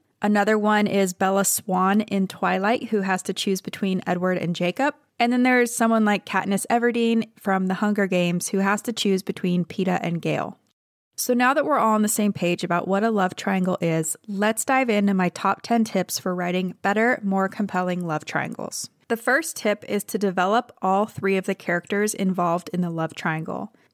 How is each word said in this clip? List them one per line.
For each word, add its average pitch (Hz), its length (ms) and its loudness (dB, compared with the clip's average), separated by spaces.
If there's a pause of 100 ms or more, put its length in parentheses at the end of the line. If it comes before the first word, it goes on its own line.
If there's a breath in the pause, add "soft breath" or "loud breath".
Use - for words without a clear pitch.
(200)
Another 208 380 2
one 208 300 2
is 190 260 2
Bella 196 300 2
Swan 190 560 0
in 196 260 0
Twilight, 196 600 -2
who 208 140 0
has 190 200 0
to 190 100 -6
choose 190 280 -2
between - 480 -2
Edward 180 300 0
and 170 180 -2
Jacob. 214 400 0 (240)
And 240 120 2
then 247 120 4
there's 247 280 4
someone 226 320 4
like 208 220 2
Katniss 190 420 -2
Everdeen 233 600 2 (100)
from 190 300 0
The 185 60 0
Hunger 208 340 0
Games, 175 400 0
who 196 100 0
has 196 240 0
to 240 100 -6
choose 196 300 0
between 180 420 -2
Peeta 180 380 -2
and 170 180 -4
Gale. 151 380 -4 (560)
So - 180 -2
now 247 220 4
that 294 100 2
we're 285 140 2
all 220 160 4
on 214 80 4
the 208 60 2
same 208 240 0
page 175 320 -2
about 175 240 -2
what 196 160 0
a 233 80 2
love 190 240 0
triangle 185 440 0
is, 165 360 -2 (100)
let's 208 380 -2
dive 262 260 2
into 202 240 2
my 185 140 2
top - 340 -2
ten 233 220 2
tips 190 340 -2
for 185 160 -4
writing 180 480 -2
better, 220 400 2
more 190 260 0
compelling 180 560 -2
love 156 200 -4
triangles. - 640 -8 (180)
The 233 80 -2
first 254 400 -2
tip 208 320 -2
is 202 160 -2
to - 140 -6
develop 196 520 0 (120)
all 190 240 2
three 196 320 -2
of 185 80 -4
the 190 80 -2
characters 202 580 -2
involved 180 600 -2
in 180 80 0
the 170 80 -2
love 160 240 -4
triangle. 160 580 -6 (220 soft breath)